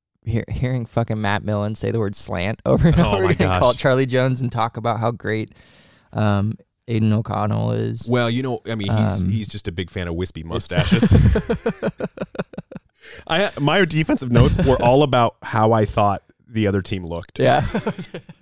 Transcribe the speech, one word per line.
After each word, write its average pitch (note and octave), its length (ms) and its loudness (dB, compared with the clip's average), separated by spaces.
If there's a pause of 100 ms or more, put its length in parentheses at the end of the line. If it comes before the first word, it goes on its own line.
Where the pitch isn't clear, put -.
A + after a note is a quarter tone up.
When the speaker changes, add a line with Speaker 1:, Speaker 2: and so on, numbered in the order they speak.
(220)
Speaker 1:
hear-, A2+ 260 -4
hearing B2+ 360 -4
fucking A2+ 360 -4
Matt G#2 240 -2
Millen G#2 300 -2
say G#2+ 180 -4
the A2+ 60 -2
word G#2 180 -2
slant G2 460 -4
<laughs> - 40 -6
over C3 220 4
and D#3+ 120 4
Speaker 2:
Oh G#2+ 140 2
Speaker 1:
over F#3+ 100 0
Speaker 2:
my F3+ 80 2
Speaker 1:
again, - 160 2
Speaker 2:
gosh. F2+ 120 2
Speaker 1:
call B2 140 4
Charlie C3 320 2
Jones B2+ 360 0
and B2 100 -2
talk A2+ 240 -2
about A2+ 240 -2
how A2+ 120 0
great, A2 400 -6 (600)
um, G#2 460 0 (280)
Aiden A2 280 2
O'Connell G#2+ 580 -2
is. A2+ 380 -4
Speaker 2:
Well, A#2+ 180 2
you A#2+ 140 -2
know, B2 240 -6
I A2+ 80 -6
mean, G#2 180 -4
he's, G#2 300 0
Speaker 1:
Um, F2+ 80 -2
Speaker 2:
he's G#2+ 180 -4
just - 200 -10
a F#2 40 -6
big E2+ 180 -8
fan F2+ 160 -8
of E2+ 100 -6
wispy F2 260 -8
Speaker 1:
it's E2 80 -14
Speaker 2:
mustaches. - 640 2
Speaker 1:
<laughs> - 920 0 (1200)
Speaker 2:
I, F3 240 0 (100)
my D#3+ 240 2
defensive D#3 460 0
notes A#2+ 260 6 (100)
were B2+ 160 4
all B2+ 200 6
about B2 400 2
how A2 300 2
I A2 140 4
thought G2+ 360 0 (240)
the A2 200 -2
other G2 160 0
team F#2 220 -8
looked. E2 340 -10
Speaker 1:
Yeah. B2+ 260 2 (760)